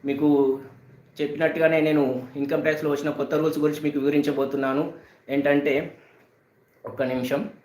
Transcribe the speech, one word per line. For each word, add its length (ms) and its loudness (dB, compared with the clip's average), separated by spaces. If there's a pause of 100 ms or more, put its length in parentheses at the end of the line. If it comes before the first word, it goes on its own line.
మీకు 540 2 (640)
చెప్పినట్టుగానే 600 2
నేను 540 2
ఇన్కమ్ 280 -2
ట్యాక్స్లో 280 0
వచ్చిన 180 -2
కొత్త 260 -4
రూల్స్ 240 0
గురించి 200 0
మీకు 200 -2
వివరించబోతున్నాను. 920 0 (360)
ఏంటంటే, 680 0 (880)
ఒక్క 180 -6
నిమిషం 460 -4 (160)